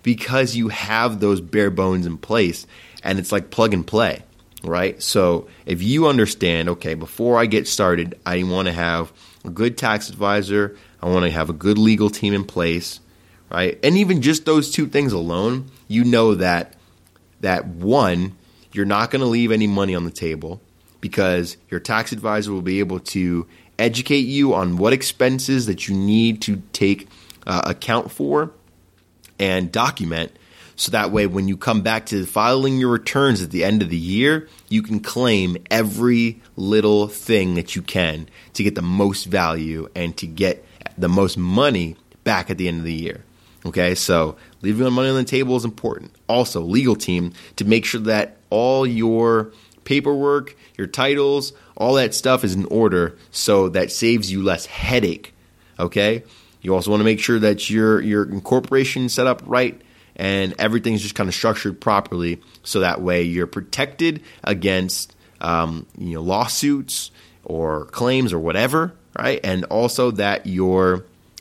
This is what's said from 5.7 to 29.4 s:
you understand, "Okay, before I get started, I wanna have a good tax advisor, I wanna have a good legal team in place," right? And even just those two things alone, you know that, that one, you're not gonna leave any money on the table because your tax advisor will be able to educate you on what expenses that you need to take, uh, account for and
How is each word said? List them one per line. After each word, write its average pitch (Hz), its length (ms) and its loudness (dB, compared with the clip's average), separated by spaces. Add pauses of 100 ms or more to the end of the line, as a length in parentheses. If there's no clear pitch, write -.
you 147 260 2
understand, 90 600 2
"Okay, 80 260 -4
before 117 440 0
I 117 60 4
get 104 200 0
started, 87 600 0
I 90 180 -2
wanna 92 300 -2
have 85 380 -2 (340)
a - 40 -8
good 113 280 -2
tax 107 320 -2
advisor, 101 680 0 (240)
I 87 60 -4
wanna 90 240 2
have 80 180 -2
a 80 40 -6
good 95 240 2
legal 107 320 4
team 101 240 -2
in 101 100 -2
place," 87 560 -4 (500)
right? 90 340 -2
And 170 140 6
even 185 240 2
just 156 240 2
those 151 240 2
two 151 160 -2
things 139 280 0
alone, 98 580 -2 (160)
you 113 160 2
know 113 320 6
that, 87 400 0 (640)
that 92 260 0
one, 92 720 2 (380)
you're 101 120 -2
not 104 260 0
gonna 131 140 0
leave 117 260 2
any 110 160 2
money 98 280 0
on 87 80 -2
the 85 80 -6
table 80 500 -8 (380)
because 90 560 0 (140)
your 90 100 -4
tax 113 320 -2
advisor 107 400 -2
will 92 100 -4
be 92 180 -2
able 92 200 -2
to 87 480 -2 (300)
educate 120 500 0
you 139 260 2
on 90 220 0
what 101 160 4
expenses 131 760 0
that 92 200 -4
you 98 80 -2
need 107 460 2
to 101 200 -2 (120)
take, 98 340 0 (400)
uh, 92 160 -2
account - 480 -4
for 147 400 -2 (880)
and 92 320 0